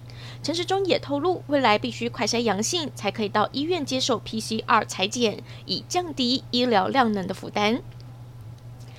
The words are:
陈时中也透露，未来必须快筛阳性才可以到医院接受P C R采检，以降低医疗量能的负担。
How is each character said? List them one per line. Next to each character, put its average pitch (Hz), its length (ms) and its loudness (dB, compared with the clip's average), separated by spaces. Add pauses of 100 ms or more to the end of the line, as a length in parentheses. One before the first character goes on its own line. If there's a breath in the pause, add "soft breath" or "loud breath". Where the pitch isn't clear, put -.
(420 loud breath)
陈 285 120 0
时 349 100 -2
中 381 220 2
也 330 120 4
透 285 200 -2
露， 349 300 0
未 277 120 4
来 214 180 6
必 247 120 -4
须 233 180 -2
快 240 180 -2
筛 226 120 2
阳 214 240 2
性 311 320 -2
才 202 160 -2
可 220 140 -2
以 196 40 0
到 214 240 4
医 269 100 -2
院 330 220 0
接 262 140 0
受 247 200 2
P - 200 -6
C 220 280 -2
R 190 180 4
采 - 240 -2
检， 226 340 0 (240 loud breath)
以 - 220 -4
降 349 260 -2
低 254 360 0
医 247 140 4
疗 208 240 4
量 233 240 4
能 190 140 -2
的 190 80 -4
负 - 160 -10
担。 214 320 2 (1160 loud breath)